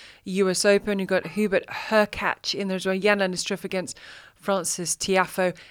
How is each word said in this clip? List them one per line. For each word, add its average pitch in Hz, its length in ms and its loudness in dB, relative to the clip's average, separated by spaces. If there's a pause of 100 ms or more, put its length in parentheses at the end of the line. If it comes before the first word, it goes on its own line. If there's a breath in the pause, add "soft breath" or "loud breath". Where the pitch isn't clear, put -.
(260 loud breath)
U 190 240 2
S 180 160 0
Open, 202 340 4
you've 185 80 -2
got 180 200 0
Hubert 196 400 0
Hurkacz - 840 0
in 196 140 -4
there 190 80 -2
as 185 100 -4
well, 190 120 0
Jan-Lennard 190 400 2
Struff - 260 -4
against 185 340 -6 (380 loud breath)
Francis 180 600 -2
Tiafoe. 185 580 2 (160 loud breath)